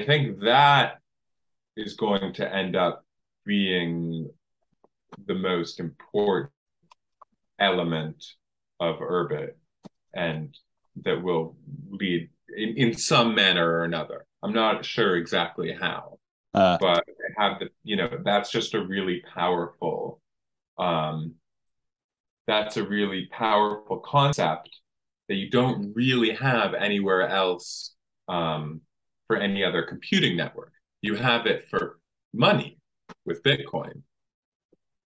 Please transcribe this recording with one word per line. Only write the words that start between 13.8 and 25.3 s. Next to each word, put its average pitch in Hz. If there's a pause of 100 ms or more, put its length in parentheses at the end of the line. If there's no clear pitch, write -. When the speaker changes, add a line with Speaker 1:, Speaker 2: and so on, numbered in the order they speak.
Speaker 1:
another. 82 (160)
I'm 104
not 110
sure 98
exactly 85
how, - (340)
Speaker 2:
Uh. 92
Speaker 1:
but 87
I - (140)
have 98
the, - (160)
you 104
know, 85 (140)
that's 101
just 113
a 101
really 95 (100)
powerful, 87 (580)
um, 80 (1120)
that's 107
a 101
really 98
powerful 104
concept 104 (600)
that 101